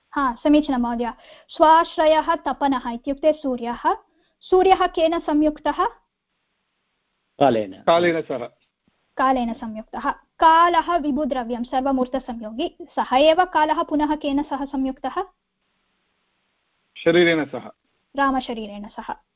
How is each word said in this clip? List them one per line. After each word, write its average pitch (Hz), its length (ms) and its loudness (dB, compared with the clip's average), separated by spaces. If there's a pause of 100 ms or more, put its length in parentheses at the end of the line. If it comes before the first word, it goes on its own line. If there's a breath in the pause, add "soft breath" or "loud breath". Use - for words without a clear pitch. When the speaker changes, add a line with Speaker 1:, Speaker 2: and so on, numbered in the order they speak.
(160)
Speaker 1:
हा, 269 200 -2
समीचीनं 294 420 2
महोदय। 233 360 -4 (360 loud breath)
स्वाश्रयः 320 880 2
तपनः 277 540 -4
इत्युक्ते 226 440 -2
सूर्यः। 254 640 -4 (460)
सूर्यः 370 460 4
केन 330 320 0
संयुक्तः? 294 680 0 (1500)
Speaker 2:
कालेन। 110 340 2
Speaker 3:
कालेन 170 480 0
सह। 123 400 -10 (580)
Speaker 1:
कालेन 254 360 0
संयुक्तः। 226 580 -10
कालः 330 840 2
विभुद्रव्यं 262 680 -4
सर्वमूर्तसंयोगी। 254 1160 -4
सः - 360 -2
एव 320 280 4
कालः 311 380 0
पुनः 302 320 -2
केन 285 280 -2
सह 277 220 -8
संयुक्तः? 269 580 -6 (1700)
Speaker 3:
शरीरेण 170 480 2
सह। 127 260 -12 (440)
Speaker 1:
रामशरीरेण 226 720 -4
सह। - 280 -14 (200)